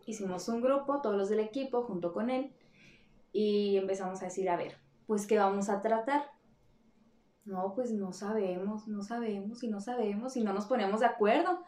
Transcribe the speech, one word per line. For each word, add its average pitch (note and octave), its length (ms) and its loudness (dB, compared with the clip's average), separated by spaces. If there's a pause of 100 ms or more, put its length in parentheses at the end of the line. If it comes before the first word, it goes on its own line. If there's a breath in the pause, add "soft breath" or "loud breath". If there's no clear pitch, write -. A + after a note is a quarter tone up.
Hicimos F#3+ 420 -6
un A#3 120 0
grupo, C#4 400 2
todos G#3+ 160 0
los G3 120 2
del G#3+ 120 2
equipo, A#3+ 440 -2
junto F3 280 -4
con A3 180 -2
él, C4 220 -2 (800)
y G#3 440 2
empezamos F#3+ 460 -2
a F#3 40 -6
decir, F3+ 240 -2
"A F3 60 2
ver, - 200 -4 (300)
pues, G#3 200 0
¿qué G#3+ 120 4
vamos G3 300 2
a G3 120 0
tratar?". A3+ 440 2 (1200)
"No, G3 300 -4
pues, A#3+ 160 -2
no G3 220 -2
sabemos, G3+ 720 -2
no G#3 160 -6
sabemos, A3 640 -6
y A3+ 40 -2
no G3+ 120 -4
sabemos, A#3+ 560 -2
y A3+ 80 0
no F#3+ 80 2
nos G#3 140 -2
ponemos A3 340 2
de B3 60 6
acuerdo". D4 600 4